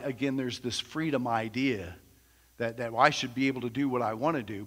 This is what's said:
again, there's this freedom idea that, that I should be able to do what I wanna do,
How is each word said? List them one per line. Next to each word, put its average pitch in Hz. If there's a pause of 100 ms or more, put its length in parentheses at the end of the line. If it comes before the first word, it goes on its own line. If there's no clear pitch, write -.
again, 135
there's 123
this 117
freedom 143
idea 113 (640)
that, 117
that 117
I 139
should 127
be 135
able 127
to 120
do 135
what 123
I 113
wanna 139
do, 104